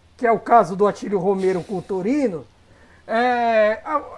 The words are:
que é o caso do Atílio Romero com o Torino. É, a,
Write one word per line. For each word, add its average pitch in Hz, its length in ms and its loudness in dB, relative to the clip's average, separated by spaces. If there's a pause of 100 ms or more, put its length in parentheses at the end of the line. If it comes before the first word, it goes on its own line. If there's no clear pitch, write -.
(160)
que 247 100 -2
é 233 60 4
o 208 80 0
caso 196 340 4
do 196 120 2
Atílio 202 320 -2
Romero 185 440 0
com - 160 -6
o - 40 -8
Torino. 202 600 -2 (600)
É, 226 800 2
a, 302 180 -2 (160)